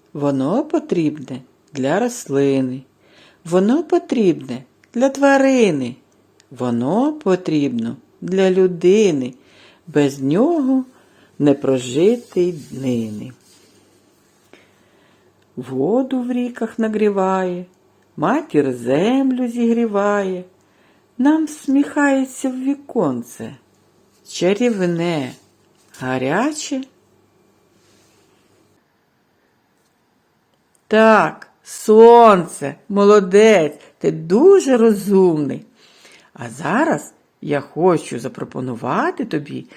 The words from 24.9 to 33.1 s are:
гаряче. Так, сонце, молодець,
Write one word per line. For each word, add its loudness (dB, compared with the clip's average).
гаряче. -4
Так, 2
сонце, 6
молодець, 4